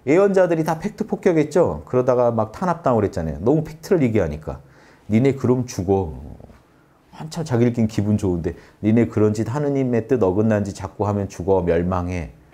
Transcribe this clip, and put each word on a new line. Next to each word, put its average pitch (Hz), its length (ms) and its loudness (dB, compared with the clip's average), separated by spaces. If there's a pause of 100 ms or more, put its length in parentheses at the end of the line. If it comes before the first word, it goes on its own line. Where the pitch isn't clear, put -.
예언자들이 180 580 4
다 160 160 -2
팩트 - 280 -8
폭격했죠. 156 800 2
그러다가 123 460 2
막 110 200 -2
탄압당하고 160 500 0
그랬잖아요. 80 400 -2
너무 147 220 2
팩트를 - 400 -2
얘기하니까. 82 580 -2 (480)
"니네 131 260 2
그럼 127 300 0
죽어." 95 480 -2 (1000)
한참 156 320 -10
자기들끼리 120 440 0
기분 107 300 0
좋은데 87 380 -2 (280)
"니네 110 240 4
그런 107 260 2
짓, 113 200 -4
하느님의 135 540 -2
뜻 127 140 0
어긋난 104 420 2
짓 98 100 -8
자꾸 98 340 -6
하면 101 200 -2
죽어, 92 340 0
멸망해." 87 680 -2 (220)